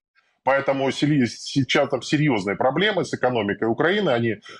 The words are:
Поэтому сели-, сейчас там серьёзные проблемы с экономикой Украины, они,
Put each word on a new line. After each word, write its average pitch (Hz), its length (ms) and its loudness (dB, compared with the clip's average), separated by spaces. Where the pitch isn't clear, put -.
Поэтому 135 480 0
сели-, 143 340 2
сейчас 135 640 0
там 123 140 -4
серьёзные 113 540 0
проблемы 165 480 0
с - 80 -8
экономикой 113 560 -2
Украины, 165 420 0
они, 117 260 0